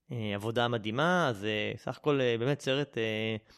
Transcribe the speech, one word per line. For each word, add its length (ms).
אה, 240
עבודה 320
מדהימה, 600
אז, 160
אה, 320
סך 200
הכל, 240
אה, 180
באמת 220
סרט, 360
אה, 380